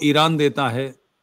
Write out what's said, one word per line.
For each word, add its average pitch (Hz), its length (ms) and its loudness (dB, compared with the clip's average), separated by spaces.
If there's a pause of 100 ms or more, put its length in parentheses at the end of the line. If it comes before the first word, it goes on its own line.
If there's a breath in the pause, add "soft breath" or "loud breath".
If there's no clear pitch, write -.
ईरान 151 340 2
देता 143 320 0
है, 131 260 -6 (280)